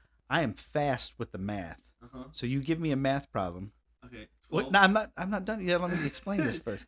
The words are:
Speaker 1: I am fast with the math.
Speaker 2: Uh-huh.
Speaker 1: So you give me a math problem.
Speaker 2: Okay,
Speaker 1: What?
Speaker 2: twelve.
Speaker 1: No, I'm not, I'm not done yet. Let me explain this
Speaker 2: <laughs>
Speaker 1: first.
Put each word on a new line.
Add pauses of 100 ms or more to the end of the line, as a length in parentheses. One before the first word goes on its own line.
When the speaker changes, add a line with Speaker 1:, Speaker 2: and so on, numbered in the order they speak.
(280)
Speaker 1:
I
am
fast
with
the
math. (220)
Speaker 2:
Uh-huh.
Speaker 1:
So
you
give
me
a
math
problem. (340)
Speaker 2:
Okay, (200)
Speaker 1:
What?
Speaker 2:
twelve.
Speaker 1:
No,
I'm
not,
I'm
not
done
yet.
Let
me
explain
this
Speaker 2:
<laughs>
Speaker 1:
first.